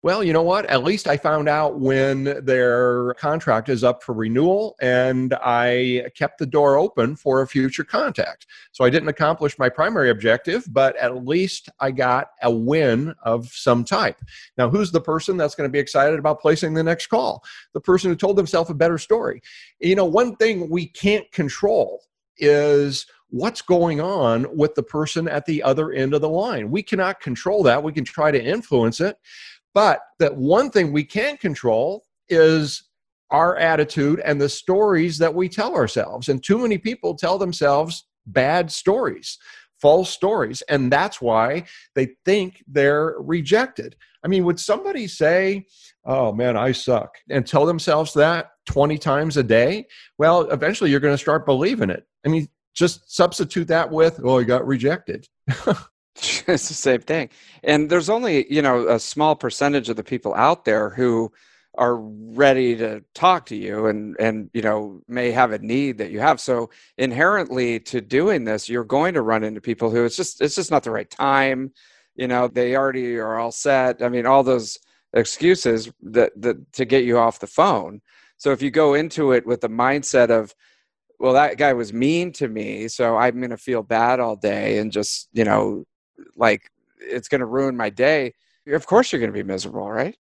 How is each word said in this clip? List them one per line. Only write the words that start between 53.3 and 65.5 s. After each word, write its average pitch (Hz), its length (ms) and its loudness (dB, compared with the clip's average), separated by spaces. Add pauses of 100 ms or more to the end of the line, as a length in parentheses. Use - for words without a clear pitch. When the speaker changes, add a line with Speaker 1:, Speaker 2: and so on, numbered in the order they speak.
Speaker 1:
that 160 220 0
with, 160 320 2
"Oh, 127 160 4
I 123 40 2
got 123 240 0
rejected." 131 680 -4
<laughs> - 60 -20 (760)
Speaker 2:
<laughs> - 300 -6
It's 165 220 0
the 151 60 -10
same 127 260 0
thing. 147 300 -4 (320)
And 151 260 2
there's 170 220 0
only, 214 420 0
you 151 80 2
know, 123 280 2
a 113 100 4
small 151 380 0
percentage 139 520 -2
of 113 80 -4
the 107 80 -10
people 113 300 -6
out 151 320 2
there 107 240 0
who 117 420 0 (460)
are 120 180 2
ready 117 800 0
to 110 260 -6 (120)
talk 180 320 2
to 110 100 -10
you 101 300 -4
and, 107 320 -4
and, 110 340 -2
you 117 80 -4
know, 107 480 -4
may 120 220 -2
have 120 220 2